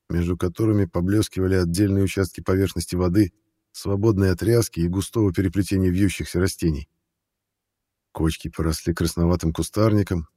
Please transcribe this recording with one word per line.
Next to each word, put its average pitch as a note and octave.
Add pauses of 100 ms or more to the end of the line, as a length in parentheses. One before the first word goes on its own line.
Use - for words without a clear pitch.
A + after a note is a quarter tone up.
между F2
которыми G2+
поблескивали F#2
отдельные F#2+
участки F#2
поверхности F#2+
воды, F2+ (400)
свободные G2
от F2
ряски A2
и E2+
густого G2
переплетения F#2+
вьющихся F2+
растений. E2+ (1200)
Кочки -
поросли D#2+
красноватым E2+
кустарником, G2+